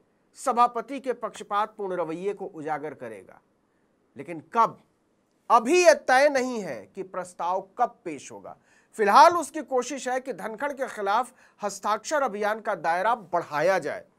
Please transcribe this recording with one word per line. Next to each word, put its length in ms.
सभापति 600
के 160
पक्षपातपूर्ण 840
रवैये 360
को 140
उजागर 460
करेगा, 460
लेकिन 280
कब, 240
अभी 340
यह 100
तय 360
नहीं 320
है 160
कि 80
प्रस्ताव 640
कब 180
पेश 260
होगा। 240
फिलहाल 360
उसकी 300
कोशिश 440
है 120
कि 140
धनखड़ 380
के 160
खिलाफ 440
हस्ताक्षर 600
अभियान 380
का 180
दायरा 380
बढ़ाया 640
जाए 240